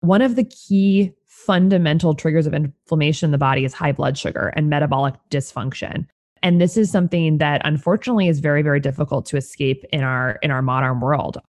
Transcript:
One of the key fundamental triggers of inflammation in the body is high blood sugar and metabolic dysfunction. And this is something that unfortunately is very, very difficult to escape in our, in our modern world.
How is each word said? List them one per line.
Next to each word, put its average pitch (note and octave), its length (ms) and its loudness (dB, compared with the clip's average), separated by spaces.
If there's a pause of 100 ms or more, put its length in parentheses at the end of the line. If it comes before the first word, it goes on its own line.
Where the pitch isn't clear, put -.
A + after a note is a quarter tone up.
One F#3+ 200 4
of B3+ 140 2
the B3+ 80 2
key G3 680 0 (140)
fundamental F3 840 2
triggers D#3 320 0
of D3+ 80 -2
inflammation D3+ 720 -2
in D#3 60 2
the C#3+ 60 2
body C3+ 280 2
is C3 80 -4
high D3+ 180 -2
blood C#3 240 -2
sugar - 400 -4
and D3+ 140 0
metabolic C#3+ 460 0 (160)
dysfunction. - 720 -6 (380)
And F3 180 4
this F3+ 160 2
is G#3+ 140 2
something E3+ 480 2
that D3 240 0
unfortunately F#3 640 0
is D#3+ 120 2
very, D3 220 2
very D3 180 2
difficult C#3 480 -4
to C#3+ 100 -4
escape C3+ 540 -4
in C#3+ 120 -2
our, B2+ 400 -2
in D3+ 80 0
our C3 100 -2
modern C3 380 0
world. C3 400 -2 (120)